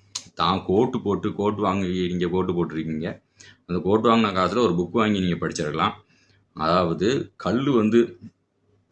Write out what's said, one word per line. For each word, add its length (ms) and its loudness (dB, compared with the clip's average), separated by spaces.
தான் 300 0
கோட்டு 360 2
போட்டு, 320 -2
கோட்டு 280 -2
வாங்கி, 460 0
நீங்க 200 -2
கோட்டு 260 0
போட்டிருக்கீங்க, 540 -4
அந்த 180 -4
கோட்டு 260 2
வாங்கின 260 4
காசுல 280 2
ஒரு 120 2
புக் 260 -2
வாங்கி 200 2
நீங்க 180 0
படிச்சிருக்கலாம். 580 -4
அதாவது, 520 0
கல்லு 380 -2
வந்து 260 4